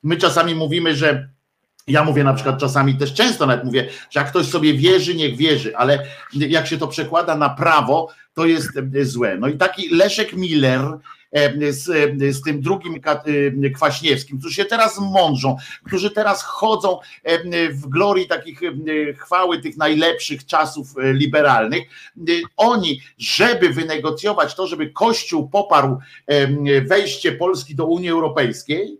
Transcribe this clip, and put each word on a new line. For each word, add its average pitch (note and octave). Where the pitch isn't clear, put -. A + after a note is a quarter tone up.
My D#3+
czasami E3+
mówimy, D#3+
że C#3+
ja D3+
mówię D3
na C3+
przykład C3+
czasami C#3
też C#3
często A3
nawet B2
mówię, B2+
że C#3+
jak C#3
ktoś E3+
sobie D3+
wierzy, E3+
niech D3
wierzy, C3
ale C#3
jak D3+
się D#3+
to D3+
przekłada E3
na D3
prawo, D3+
to D#3+
jest, D#3+
em, C3+
złe. A#2
No A#2
i D3
taki F3+
Leszek G3+
Miller, D3+
em, D3
z, C#3
em, C#3
z C3+
tym D3
drugim E3
Ka-, D3
em, C#3
Kwaśniewskim, C#3
którzy D#3+
się G3
teraz A3
mądrzą, D#3+
którzy G3
teraz G#3
chodzą, G3+
em, E3+
w C#3
glorii F#3
takich, E3
em, D#3
chwały F3+
tych D3+
najlepszych D#3
czasów, D#3
e, C3
liberalnych. C#3
E, F3
oni, G3
żeby G3+
wynegocjować D#3
to, F#3
żeby D3+
Kościół E3
poparł, C#3+
em, C#3+
wejście F#3+
Polski D#3
do D#3+
Unii F3
Europejskiej D#3+